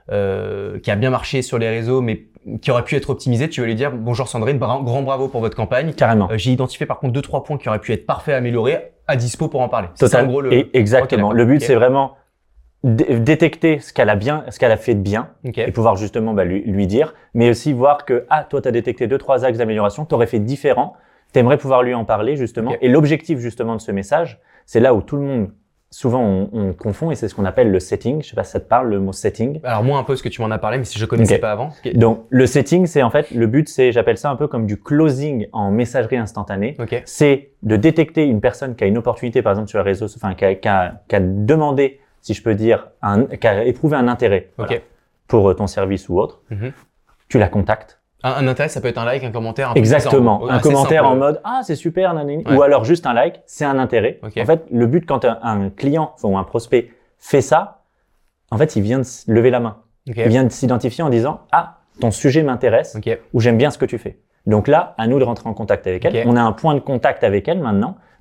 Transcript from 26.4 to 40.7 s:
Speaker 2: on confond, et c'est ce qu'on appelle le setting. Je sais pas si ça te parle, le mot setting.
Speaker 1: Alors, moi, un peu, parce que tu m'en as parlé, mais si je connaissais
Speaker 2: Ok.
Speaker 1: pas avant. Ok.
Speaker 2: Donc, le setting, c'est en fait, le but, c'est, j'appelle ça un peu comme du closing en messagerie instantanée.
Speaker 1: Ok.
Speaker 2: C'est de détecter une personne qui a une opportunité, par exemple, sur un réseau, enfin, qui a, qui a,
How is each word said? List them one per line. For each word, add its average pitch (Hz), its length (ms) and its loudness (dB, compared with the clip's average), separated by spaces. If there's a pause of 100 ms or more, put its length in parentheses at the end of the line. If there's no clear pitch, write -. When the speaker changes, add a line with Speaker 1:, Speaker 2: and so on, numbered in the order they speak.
Speaker 2:
on 101 200 -4
confond, 110 380 -6
et 156 40 -4
c'est 113 140 -6
ce - 60 -18
qu'on 101 100 -4
appelle 110 260 2
le 95 80 4
setting. 127 440 -4
Je - 80 -14
sais - 60 -10
pas - 80 -2
si - 80 -18
ça - 80 -4
te - 80 -14
parle, 123 200 2
le 101 120 -2
mot 95 120 -4
setting. 117 500 -4
Speaker 1:
Alors, 113 200 -4
moi, 139 160 0
un 127 40 -4
peu, 135 120 -4
parce 127 80 -8
que 127 60 -6
tu - 120 -10
m'en 110 100 -4
as 110 80 -4
parlé, 110 200 -4
mais 131 60 -6
si - 140 -12
je 110 60 -4
connaissais 113 320 2
Speaker 2:
Ok. - 40 2
Speaker 1:
pas 110 120 -2
avant. 117 160 -6 (160)
Ok. 123 100 -4
Speaker 2:
Donc, 113 360 2
le 127 160 4
setting, 160 400 2
c'est 151 160 0
en 117 80 2
fait, 151 220 0
le 117 140 0
but, 139 220 2
c'est, 127 240 2
j'appelle 113 260 2
ça 147 120 -4
un 135 60 -4
peu 147 120 -2
comme 117 180 -4
du 101 140 -4
closing 143 720 0
en 101 180 -2
messagerie 117 460 -2
instantanée. 104 640 -6
Speaker 1:
Ok. 117 240 -6
Speaker 2:
C'est 143 460 0 (120)
de 110 140 0
détecter 160 480 2
une 117 160 0
personne 123 340 -4
qui 113 100 -4
a - 20 2
une 104 120 2
opportunité, 117 440 -2
par 104 100 2
exemple, 104 160 -4
sur 110 100 -6
un 95 60 2
réseau, 98 220 -2 (100)
enfin, 95 180 -6
qui - 100 -4
a, 98 100 4
qui 104 140 -6
a, 92 400 0